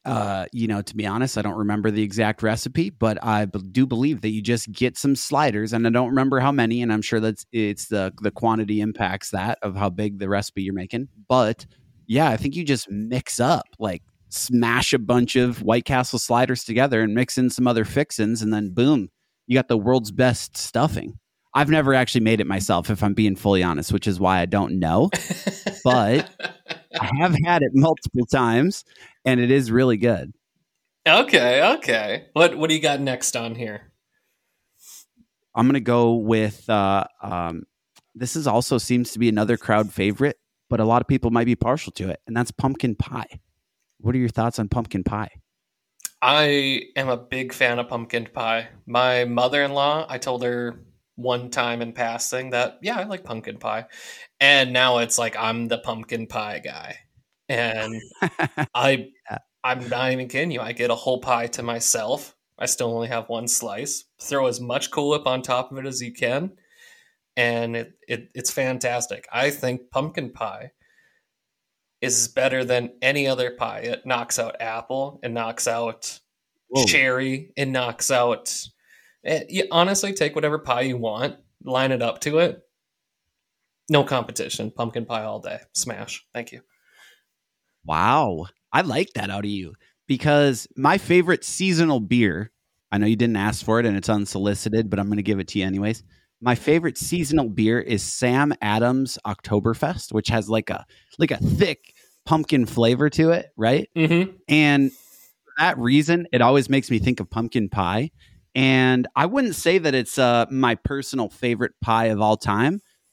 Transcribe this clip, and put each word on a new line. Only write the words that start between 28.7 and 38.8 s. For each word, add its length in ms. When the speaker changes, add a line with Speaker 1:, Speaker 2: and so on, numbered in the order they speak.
Speaker 1:
and 160
it 100
is 220
really 240
good. 380
Speaker 2:
Okay, 560
okay. 580
What, 240
what 120
do 60
you 60
got 180
next 380
on 180
here? 380
Speaker 1:
I'm 120
gonna 120
go 360
with, 540
uh, 360
um, 420
this 220
is 100
also 320
seems 360